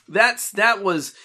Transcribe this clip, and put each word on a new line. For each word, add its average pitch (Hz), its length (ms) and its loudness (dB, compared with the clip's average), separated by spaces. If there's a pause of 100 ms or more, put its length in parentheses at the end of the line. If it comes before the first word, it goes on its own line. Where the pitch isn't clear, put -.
that's, 226 460 0
that 208 280 2
was, 170 320 -4 (120)